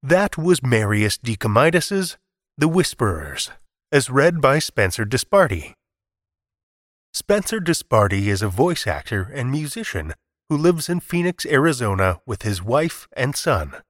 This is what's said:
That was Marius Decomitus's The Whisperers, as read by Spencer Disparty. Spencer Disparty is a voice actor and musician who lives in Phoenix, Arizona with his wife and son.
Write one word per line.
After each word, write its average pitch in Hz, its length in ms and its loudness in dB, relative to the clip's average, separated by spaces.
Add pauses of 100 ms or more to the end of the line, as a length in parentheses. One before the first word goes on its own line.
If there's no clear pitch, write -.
(100)
That 196 260 2
was 170 240 2
Marius 107 580 2
Decomitus's 156 1000 0 (400)
The 151 80 2
Whisperers, 92 800 -2 (440)
as 143 180 2
read 160 300 2
by 139 180 4
Spencer 107 460 -2
Disparty. 113 720 0 (1400)
Spencer 208 460 -2
Disparty 104 640 2
is 101 160 0
a 107 60 -2
voice 135 400 0
actor 95 440 -4
and 131 200 -6
musician 147 640 -8 (340)
who 151 80 0
lives 165 320 0
in 180 100 -2
Phoenix, 175 480 -4
Arizona 120 800 2
with - 160 -8
his 101 180 -2
wife 135 520 -2
and 135 240 -2
son. 82 400 -2 (140)